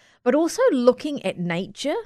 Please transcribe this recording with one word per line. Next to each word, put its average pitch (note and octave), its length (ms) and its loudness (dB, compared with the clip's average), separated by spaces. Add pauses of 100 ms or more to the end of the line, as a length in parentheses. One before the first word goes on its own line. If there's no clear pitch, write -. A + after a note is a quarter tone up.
(240)
but A#3+ 100 2
also D#4+ 380 2
looking B3+ 520 0
at C#4+ 140 -4
nature, F3 560 -6 (120)